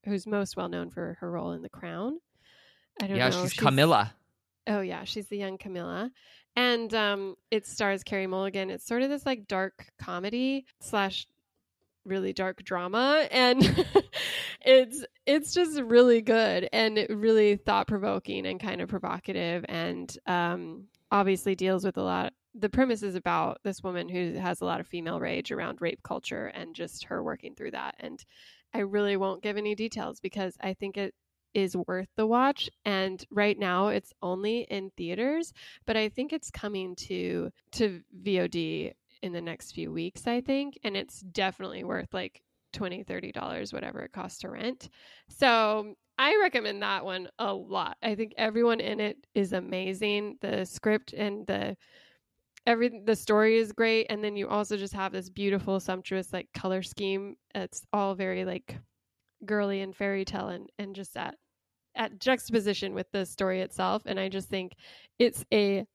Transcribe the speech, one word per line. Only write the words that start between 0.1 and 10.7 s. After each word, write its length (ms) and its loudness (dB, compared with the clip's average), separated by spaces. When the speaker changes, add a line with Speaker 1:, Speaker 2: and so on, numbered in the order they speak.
Speaker 1:
most 280 0
well 120 -2
known 220 -6
for 300 -8
her 100 -6
role 220 -4
in 100 -8
The 60 -12
Crown. 520 -8
I 60 -2
don't 80 -2
Speaker 2:
Yeah, 140 4
Speaker 1:
know. 120 0
Speaker 2:
she's 100 0
Speaker 1:
She's 80 -6
Speaker 2:
Camilla. 540 6
Speaker 1:
Oh, 140 0
yeah. 220 -6
She's 240 -10
the 100 -6
young 180 -6
Camilla. 560 -8
And, 380 2
um, 440 0
it 160 0
stars 360 0
Carey 240 -2
Mulligan. 420 -2
It's 160 -8
sort 180 0
of 60 2
this, 160 -4
like, 240 -2
dark 380 -4
comedy 680 -2